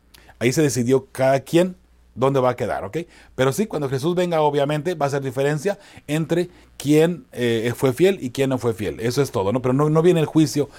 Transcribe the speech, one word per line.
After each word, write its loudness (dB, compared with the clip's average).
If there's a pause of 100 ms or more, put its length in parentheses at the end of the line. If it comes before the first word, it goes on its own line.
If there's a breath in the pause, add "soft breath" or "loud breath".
(380 loud breath)
Ahí 0
se 2
decidió 2
cada 2
quien 0 (380)
dónde 0
va 4
a 0
quedar, -4
¿ok? -8 (380 loud breath)
Pero 2
sí, -2
cuando -4
Jesús -4
venga, 0
obviamente, 0
va -2
a 2
hacer -4
diferencia -2 (280 loud breath)
entre -2 (260 loud breath)
quién, 2
eh, 0
fue 0
fiel 2
y -6
quién 0
no 0
fue -2
fiel. -6
Eso 0
es -2
todo, 0
¿no? -2
Pero 0
no, 2
no 2
viene 4
el 0
juicio 0